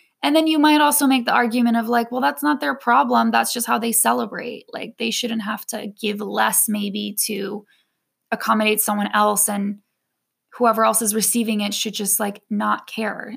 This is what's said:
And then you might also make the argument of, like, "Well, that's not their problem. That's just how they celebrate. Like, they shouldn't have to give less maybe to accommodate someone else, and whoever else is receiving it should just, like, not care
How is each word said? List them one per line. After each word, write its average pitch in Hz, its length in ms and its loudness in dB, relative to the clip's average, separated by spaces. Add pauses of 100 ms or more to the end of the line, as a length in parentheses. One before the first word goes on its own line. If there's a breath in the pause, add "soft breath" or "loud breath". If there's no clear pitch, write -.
(220 soft breath)
And 294 120 2
then 320 120 4
you 311 120 2
might 302 220 6
also 294 260 4
make 262 200 2
the - 80 0
argument 240 420 2
of, 226 120 0
like, 233 220 0
"Well, 247 120 -2
that's 285 200 0
not 294 180 2
their 285 140 -2
problem. 240 560 2
That's 226 220 2
just 233 140 -4
how 240 120 0
they 220 140 -2
celebrate. 226 800 -2
Like, - 240 -12
they 233 140 -4
shouldn't 226 320 -4
have 214 240 -8
to 214 220 -10
give 208 320 -6
less 208 460 0
maybe 208 480 -4 (100)
to 202 420 -8 (640)
accommodate 214 500 0
someone 208 320 -2
else, 208 360 2
and 202 320 -4 (760)
whoever 226 300 4
else 220 180 2
is 208 120 -2
receiving 220 460 0
it 202 140 -4
should 208 200 -4
just, 202 240 -2
like, 202 300 -4
not 214 380 -2
care 214 500 -8